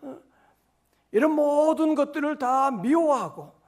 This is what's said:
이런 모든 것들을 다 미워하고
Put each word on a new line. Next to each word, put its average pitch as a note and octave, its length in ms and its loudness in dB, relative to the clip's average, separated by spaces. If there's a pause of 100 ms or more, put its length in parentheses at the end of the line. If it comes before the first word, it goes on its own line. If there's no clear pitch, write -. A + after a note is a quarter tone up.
(1120)
이런 C#4 200 2
모든 D4+ 640 2
것들을 D4 420 -2
다 C4+ 320 0
미워하고 A#3 1000 -2